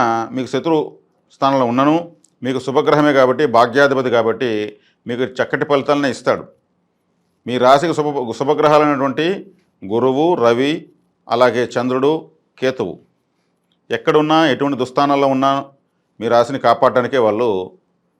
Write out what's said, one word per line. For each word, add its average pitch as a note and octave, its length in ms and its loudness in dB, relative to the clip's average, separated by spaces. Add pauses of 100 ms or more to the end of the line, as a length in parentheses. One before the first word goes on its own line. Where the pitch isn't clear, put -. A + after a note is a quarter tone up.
(360)
మీకు B2+ 200 -6
శత్రు D#3 220 0 (580)
స్థానంలో C#3 360 0
ఉన్నను, C#3 240 2 (500)
మీకు C3+ 200 -4
శుభగ్రహమే D3 540 2
కాబట్టి, B2+ 260 2 (120)
భాగ్యాధిపతి B2+ 600 2
కాబట్టి, A2+ 340 -2 (560)
మీకు A#2+ 160 -4 (160)
చక్కటి C3+ 320 -4
ఫలితాలనే C#3+ 440 0
ఇస్తాడు. A2+ 280 -2 (1040)
మీ A#2+ 80 -4 (100)
రాశికి C#3+ 320 4
శుభ-, C#3+ 420 -4
శుభగ్రహాలైనటువంటి D3 880 0 (640)
గురువు, C3 340 0 (160)
రవి, A#2+ 300 2 (640)
అలాగే A#2+ 300 2 (100)
చంద్రుడు, B2+ 380 0 (480)
కేతువు B2+ 340 -4 (1000)
ఎక్కడున్నా, D3+ 420 0 (160)
ఎటువంటి C#3 280 -4
దుస్థానాల్లో C#3 540 0
ఉన్నా, C3+ 160 0 (680)
మీ G#2+ 140 -8
రాశిని A#2+ 340 2
కాపాడడానికే A#2+ 580 2
వాళ్ళు A2 240 0 (720)